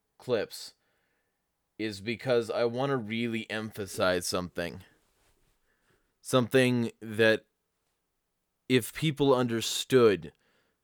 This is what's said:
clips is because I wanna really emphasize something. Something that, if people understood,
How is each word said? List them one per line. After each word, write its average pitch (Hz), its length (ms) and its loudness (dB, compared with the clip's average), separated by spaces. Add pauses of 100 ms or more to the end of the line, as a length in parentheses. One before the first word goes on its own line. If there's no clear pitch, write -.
(160)
clips - 580 -6 (1000)
is 107 240 -8
because 117 520 -2
I 117 140 0
wanna 127 300 -2
really 113 540 -6
emphasize 101 800 -2
something. 87 540 -6 (1400)
Something 123 720 2 (100)
that, 110 440 2 (1200)
if 127 260 0
people 139 400 2
understood, 117 1000 2 (520)